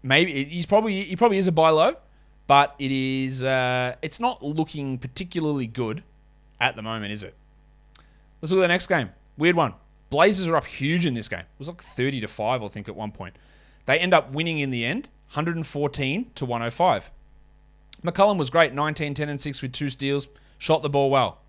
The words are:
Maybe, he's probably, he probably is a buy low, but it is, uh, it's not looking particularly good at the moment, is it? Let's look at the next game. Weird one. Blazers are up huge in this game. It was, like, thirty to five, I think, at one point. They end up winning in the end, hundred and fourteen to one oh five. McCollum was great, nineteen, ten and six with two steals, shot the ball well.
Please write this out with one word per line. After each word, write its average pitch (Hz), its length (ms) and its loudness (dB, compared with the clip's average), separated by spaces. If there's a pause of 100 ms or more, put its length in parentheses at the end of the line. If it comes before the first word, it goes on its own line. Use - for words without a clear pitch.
Maybe, 143 420 2
he's 165 220 -4
probably, 202 380 2
he 180 120 -6
probably 208 220 4
is 190 80 2
a 180 60 2
buy 160 180 6
low, 180 260 4 (500)
but 143 320 6
it 135 120 -2
is, 131 520 -2
uh, 127 600 0
it's 160 180 -8
not 247 220 -2
looking 147 560 -4
particularly 147 680 -4
good 113 360 -6 (580)
at 127 160 0
the 107 60 -12
moment, 110 300 -6
is 104 100 -10
it? 90 120 -16 (1040)
Let's 165 120 -4
look 190 60 4
at 185 40 6
the 175 60 4
next 175 180 2
game. 139 240 0 (280)
Weird 170 180 4
one. 135 180 0 (360)
Blazers 185 380 4
are 165 80 2
up 143 80 2
huge 165 420 -2
in 131 80 0
this 110 140 -6
game. 87 120 -6
It - 180 -20
was, 143 100 -12
like, 175 120 -16
thirty 131 400 -4
to 104 80 -6
five, 113 340 -4
I 104 60 -8
think, 101 200 -12
at 98 80 -12
one 104 160 -8
point. - 240 -16 (500)
They 139 120 4
end 180 140 4
up 135 200 4
winning 160 260 -2
in 139 120 -2
the 120 140 -2
end, 180 240 -4 (200)
hundred 165 280 -2
and 160 100 -6
fourteen 147 680 -4
to - 100 -6
one 120 180 -4
oh 117 80 -4
five. 143 400 0 (960)
McCollum 196 340 2
was 131 120 -2
great, 160 220 4
nineteen, 147 420 -4
ten 147 140 -4
and 143 120 -6
six 147 220 -6
with 131 100 -6
two 143 160 -4
steals, 139 400 -4 (300)
shot 160 240 2
the 147 60 -4
ball 139 220 2
well. 127 280 2 (100)